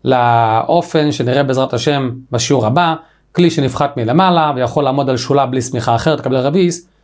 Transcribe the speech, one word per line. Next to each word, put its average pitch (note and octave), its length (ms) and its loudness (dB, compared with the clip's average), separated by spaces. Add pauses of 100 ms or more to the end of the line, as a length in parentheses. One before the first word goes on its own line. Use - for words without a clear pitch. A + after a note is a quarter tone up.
לאופן B2 1040 2
שנראה C3 320 0
בעזרת C3 300 -2
השם C3 360 -2 (220)
בשיעור B2 340 0
הבא, D#3+ 300 2 (360)
כלי F3 180 4
שנפחת C#3+ 480 -2
מלמעלה D#3 580 2
ויכול B2+ 280 -2
לעמוד C3+ 260 0
על C3 80 0
שולה C#3 280 0
בלי B2+ 160 -2
סמיכה A#2+ 340 -2
אחרת, D3+ 220 0
תקבל C3 180 -2
רביס, E3 520 0 (160)